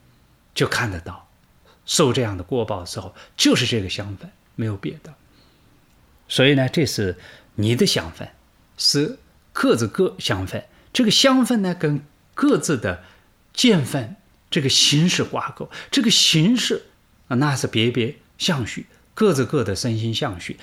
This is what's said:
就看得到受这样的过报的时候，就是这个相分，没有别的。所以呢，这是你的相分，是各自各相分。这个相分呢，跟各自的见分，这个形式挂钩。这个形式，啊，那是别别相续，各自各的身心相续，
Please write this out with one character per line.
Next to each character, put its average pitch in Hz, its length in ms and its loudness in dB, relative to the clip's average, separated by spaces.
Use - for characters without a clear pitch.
就 135 140 0
看 - 200 -2
得 90 120 -8
到 - 280 -16
受 139 280 2
这 127 100 0
样 104 140 -4
的 87 80 -10
过 120 200 -2
报 98 140 -6
的 87 80 -12
时 - 140 -12
候， 92 120 -14
就 285 200 4
是 120 100 0
这 110 160 -2
个 92 60 -6
相 98 280 -8
分， 170 140 -20
没 113 120 -4
有 104 100 -4
别 156 260 -10
的。 151 100 -20
所 135 220 2
以 147 60 6
呢， 131 160 2
这 156 160 2
是 95 320 -2
你 107 200 2
的 202 80 2
相 85 260 0
分， - 160 -14
是 151 400 0
各 254 240 2
自 113 100 -2
各 180 320 0
相 95 280 -4
分。 - 180 -10
这 254 140 0
个 214 60 2
相 262 340 4
分 233 160 0
呢， 185 140 0
跟 147 280 0
各 269 240 2
自 147 220 0
的 95 260 -6
见 196 320 4
分， 131 320 -6
这 160 120 -2
个 135 80 0
形 151 360 4
式 170 160 0
挂 - 280 -6
钩。 - 200 -14
这 - 120 0
个 214 80 2
形 180 460 4
式， - 300 -4
啊， 123 80 -2
那 143 180 2
是 117 120 -2
别 117 240 0
别 120 260 -2
相 135 280 -2
续， - 200 -12
各 202 220 4
自 131 100 2
各 135 180 0
的 101 140 -2
身 113 220 -2
心 113 160 -2
相 92 260 -4
续， - 220 -12